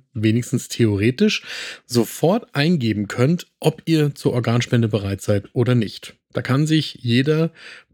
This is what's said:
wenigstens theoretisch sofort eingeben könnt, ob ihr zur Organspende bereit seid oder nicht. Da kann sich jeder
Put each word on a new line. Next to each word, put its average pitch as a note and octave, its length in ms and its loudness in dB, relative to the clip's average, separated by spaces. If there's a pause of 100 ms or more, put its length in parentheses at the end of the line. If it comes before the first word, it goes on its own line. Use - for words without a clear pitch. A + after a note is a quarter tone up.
(140)
wenigstens A2+ 560 0
theoretisch A#2 720 0 (420)
sofort D3+ 680 0
eingeben A#2+ 540 0
könnt, D3 380 0 (120)
ob D#3+ 240 0
ihr D3+ 320 2
zur - 160 -2
Organspende A#2 560 0
bereit G2+ 320 -2
seid G2+ 320 -2
oder B2 240 0
nicht. - 400 -4 (160)
Da B2 100 -4
kann C#3 240 0
sich D#3 360 0
jeder D3 500 2 (420)